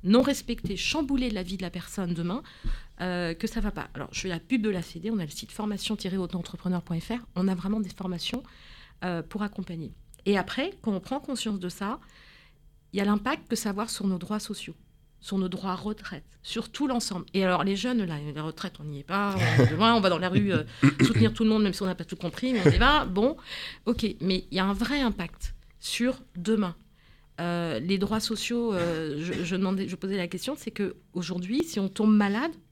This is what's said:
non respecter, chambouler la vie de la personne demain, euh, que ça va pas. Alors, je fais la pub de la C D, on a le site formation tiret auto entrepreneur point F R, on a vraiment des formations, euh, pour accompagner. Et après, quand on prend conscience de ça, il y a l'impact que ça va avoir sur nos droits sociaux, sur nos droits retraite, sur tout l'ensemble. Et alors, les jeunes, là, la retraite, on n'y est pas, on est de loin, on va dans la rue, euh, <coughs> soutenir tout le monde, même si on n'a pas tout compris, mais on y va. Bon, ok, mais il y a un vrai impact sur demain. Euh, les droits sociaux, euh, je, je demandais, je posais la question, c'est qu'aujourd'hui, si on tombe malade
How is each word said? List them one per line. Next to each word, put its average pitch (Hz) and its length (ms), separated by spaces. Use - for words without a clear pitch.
non 208 180
respecter, - 540
chambouler 269 540
la 208 140
vie 180 140
de 180 40
la 180 80
personne 180 440
demain, 175 300
euh, 180 320
que 190 140
ça - 140
va 208 100
pas. - 220
Alors, - 180
je - 100
fais 196 60
la 170 120
pub 254 220
de 214 80
la 180 120
C - 180
D, 190 100
on 226 100
a 175 60
le 147 60
site - 200
formation 214 440
tiret 190 220
auto 180 200
entrepreneur 180 440
point 165 180
F - 120
R, 240 80
on 180 120
a 190 80
vraiment 190 240
des 190 100
formations, 185 540
euh, 175 180
pour 160 200
accompagner. 180 520
Et 202 120
après, 262 440
quand 220 100
on 190 80
prend 262 200
conscience 226 400
de 180 100
ça, 208 300
il 185 60
y 202 40
a 196 40
l'impact 208 420
que 240 80
ça 220 140
va - 20
avoir 208 180
sur - 160
nos 190 120
droits 202 220
sociaux, - 360
sur - 160
nos 185 120
droits 185 260
retraite, 185 500
sur - 260
tout 285 180
l'ensemble. 220 460
Et 196 100
alors, 180 200
les 196 120
jeunes, 226 280
là, 165 140
la 151 80
retraite, 160 360
on 151 60
n'y 147 140
est 139 40
pas, 196 320
on 135 60
est 120 80
de 156 40
loin, 226 200
on 220 60
va 190 80
dans 170 100
la 180 100
rue, 196 220
euh, 156 120
<coughs> 139 240
soutenir 113 280
tout - 100
le 214 60
monde, 214 140
même 190 100
si - 100
on 185 40
n'a 180 80
pas 170 100
tout - 120
compris, 254 360
mais 220 120
on 151 40
y - 80
va. 277 280
Bon, 214 320
ok, 233 200
mais 185 320
il 160 60
y - 20
a 185 60
un 196 80
vrai 233 260
impact - 560
sur 254 420
demain. 185 400
Euh, 170 400
les 185 160
droits 202 240
sociaux, 233 520
euh, 160 480
je, 180 220
je 175 140
demandais, 190 320
je 185 80
posais 196 180
la 175 140
question, 254 280
c'est - 140
qu'aujourd'hui, 185 960
si 214 160
on 190 80
tombe 214 260
malade 208 380